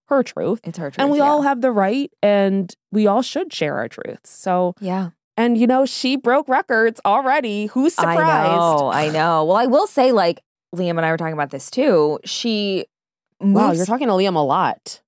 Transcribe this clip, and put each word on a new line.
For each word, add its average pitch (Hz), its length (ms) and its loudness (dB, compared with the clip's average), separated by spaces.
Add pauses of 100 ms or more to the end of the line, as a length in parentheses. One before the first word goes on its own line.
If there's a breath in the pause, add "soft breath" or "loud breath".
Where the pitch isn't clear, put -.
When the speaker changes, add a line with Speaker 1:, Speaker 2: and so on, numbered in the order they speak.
Speaker 1:
her 277 140 2
truth. - 420 -4
Speaker 2:
It's 165 140 -12
her 170 100 -8
Speaker 1:
And 143 80 -12
Speaker 2:
truth, 277 160 0
Speaker 1:
we 285 60 0
Speaker 2:
yeah. 294 120 2
Speaker 1:
all 302 140 2
have 277 180 0
the 262 100 0
right, 214 400 0 (100)
and 196 520 0 (180)
we 214 160 2
all 202 160 2
should 349 280 -6
share 143 260 -4
our 117 100 -6
truths. - 420 -14
So, 180 500 -2
Speaker 2:
Yeah. 185 300 -6 (260)
Speaker 1:
and, 233 220 0
you 233 80 4
know, 254 200 4
she - 300 -4
broke 269 320 0
records 233 580 0
already. 233 640 0
Who's 269 280 0
surprised? 170 240 2
Speaker 2:
I 277 360 2
know, 160 380 2
I 151 160 0
know. 156 360 2
Well, 175 120 2
I 240 80 2
will 285 220 2
say, 262 240 2
like, 185 300 2 (340)
Liam 175 160 -2
and 165 140 0
I 160 60 0
were 160 60 0
talking 160 160 -6
about 147 180 -4
this 135 200 -10
too. 165 540 2
She 202 600 -4 (560)
Speaker 1:
Wow, 202 260 4
Speaker 2:
moves 170 100 0
Speaker 1:
you're 180 100 -2
talking 254 220 -2
to 208 40 2
Liam 190 220 2
a 160 80 2
lot. 143 640 -2